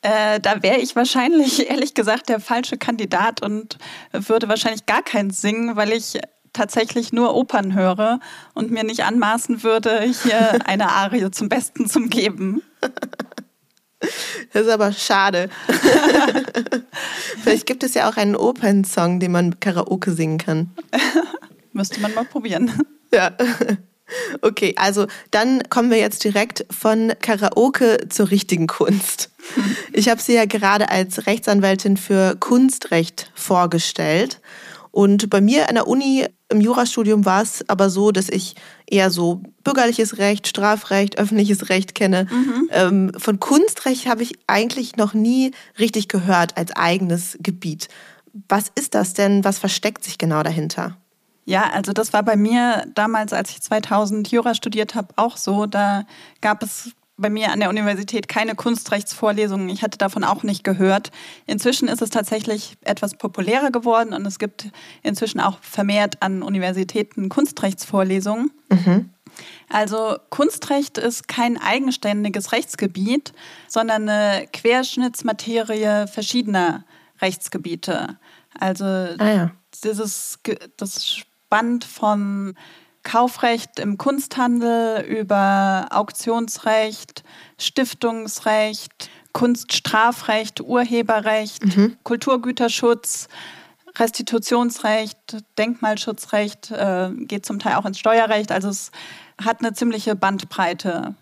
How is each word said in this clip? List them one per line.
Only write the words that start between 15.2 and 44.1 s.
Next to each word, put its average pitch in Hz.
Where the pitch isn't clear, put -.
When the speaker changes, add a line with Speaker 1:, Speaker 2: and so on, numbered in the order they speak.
Speaker 2:
<laughs> 269
Vielleicht -
gibt 254
es 262
ja -
auch 220
einen 208
Opernsong, 196
den 180
man 175
Karaoke 185
singen 160
kann. 160
Speaker 1:
<laughs> -
Müsste 196
man 208
mal 233
probieren. 233
Speaker 2:
Ja. 185
Okay, 214
also 202
dann 247
kommen 240
wir 226
jetzt 208
direkt 208
von 226
Karaoke 226
zur 196
richtigen 185
Kunst. -
<laughs> -
Ich 220
habe 233
Sie 247
ja 226
gerade 208
als 185
Rechtsanwältin 196
für 190
Kunstrecht 240
vorgestellt. 170
Und 202
bei 196
mir 269
an 240
der -
Uni 269
im 214
Jurastudium 220
war 196
es -
aber 196
so, 196
dass 190
ich -
eher 190
so 175
bürgerliches 240
Recht, 202
Strafrecht, 202
öffentliches 202
Recht 190
kenne. 190
Speaker 1:
Mhm. 254
Speaker 2:
Ähm, 190
von 202
Kunstrecht 277
habe 233